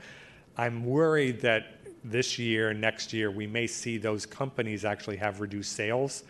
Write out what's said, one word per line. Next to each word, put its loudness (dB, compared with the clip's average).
I'm 0
worried 4
that 2
this 0
year, 2
next 0
year, 2
we -4
may 0
see -4
those 0
companies -4
actually -2
have -2
reduced -4
sales. 0